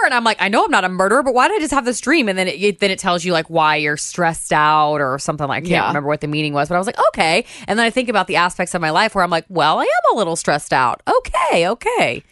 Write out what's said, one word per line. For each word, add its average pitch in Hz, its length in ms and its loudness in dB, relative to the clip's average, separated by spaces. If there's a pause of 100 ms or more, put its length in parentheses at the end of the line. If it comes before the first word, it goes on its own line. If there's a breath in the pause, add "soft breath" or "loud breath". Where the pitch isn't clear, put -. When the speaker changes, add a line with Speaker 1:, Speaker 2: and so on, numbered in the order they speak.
Speaker 1:
And 302 80 2
I'm 240 120 0
like, 220 180 2
"I 196 60 0
know 247 160 2
I'm 427 80 -2
not 202 120 2
a 185 60 -2
murderer, 190 320 2
but 262 120 -2
why 247 140 4
did 427 80 -2
I - 40 -2
just 302 120 -4
have 269 140 0
this 247 140 -4
dream?" 262 280 0
And 190 80 -4
then 185 120 0
it, 151 120 -6
it, 202 200 0
then 202 100 0
it 185 80 -4
tells 180 260 -2
you, 180 80 -2
like, 160 160 0
why 156 280 2
you're 151 200 -2
stressed - 560 -4
out 151 480 4
or 135 200 -2
something. 151 260 -4
Like, 127 120 -4
I - 20 -6
can't 170 100 -6
Speaker 2:
Yeah. 170 160 0
Speaker 1:
remember 143 220 -2
what 147 120 -2
the 151 60 -6
meaning 151 260 -4
was, 147 160 -2
but 170 60 -2
I 175 40 0
was 190 100 -2
like, 247 100 -6 (120)
"Okay." 180 340 0 (240 loud breath)
And 208 100 -2
then 233 80 2
I 226 40 0
think 247 200 -2
about 202 160 0
the 170 100 -4
aspects 175 380 0
of 180 80 -4
my 160 80 0
life 196 240 2
where 196 100 2
I'm 175 60 0
like, 165 180 -2
"Well, 165 300 2
I 269 60 0
am 605 300 2
a - 40 0
little 170 180 -2
stressed - 380 -2
out. 127 340 2
Okay, 214 600 0
okay." 202 640 -2